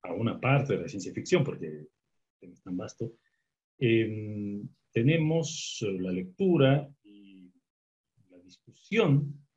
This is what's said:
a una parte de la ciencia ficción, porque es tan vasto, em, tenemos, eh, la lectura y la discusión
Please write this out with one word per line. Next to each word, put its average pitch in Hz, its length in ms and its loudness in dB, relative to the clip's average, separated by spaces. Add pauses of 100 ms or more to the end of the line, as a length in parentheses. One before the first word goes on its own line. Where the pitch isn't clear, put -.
a 87 100 -8
una 98 260 -2
parte 127 360 2
de 87 80 -4
la 80 60 -8
ciencia 98 240 -10
ficción, 170 320 2
porque 78 420 -10 (540)
es 90 220 -20
tan 90 140 -8
vasto, 110 380 -10 (640)
em, 107 880 0 (240)
tenemos, 156 960 0
eh, 95 120 -4
la 92 140 -4
lectura 143 800 2 (120)
y 95 480 -20 (800)
la 90 100 -20
discusión - 1040 -2 (100)